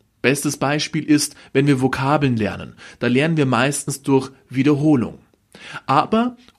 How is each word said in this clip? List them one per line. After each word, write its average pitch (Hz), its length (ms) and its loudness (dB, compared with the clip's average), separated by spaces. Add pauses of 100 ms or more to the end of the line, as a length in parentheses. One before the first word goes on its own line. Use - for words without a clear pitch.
(200)
Bestes 143 380 -2
Beispiel 147 460 -4
ist, 147 300 0 (200)
wenn 139 120 2
wir 139 140 2
Vokabeln 135 560 0
lernen. 90 380 -6 (240)
Da 123 80 -4
lernen 151 320 0
wir 139 80 2
meistens 135 560 -2
durch 135 280 0 (200)
Wiederholung. 135 680 0 (680)
Aber 220 520 0 (200)